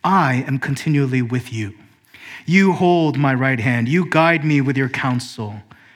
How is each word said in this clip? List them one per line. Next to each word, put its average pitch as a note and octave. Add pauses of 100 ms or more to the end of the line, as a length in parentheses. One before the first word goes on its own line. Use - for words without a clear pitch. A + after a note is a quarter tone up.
I D3
am C3+
continually C3+
with A#2+
you. G#2+ (720)
You F#3+
hold F3
my C3+
right C3
hand. A#2+
You E3
guide D#3+
me D3+
with C3
your C3+
counsel. A#2+ (340)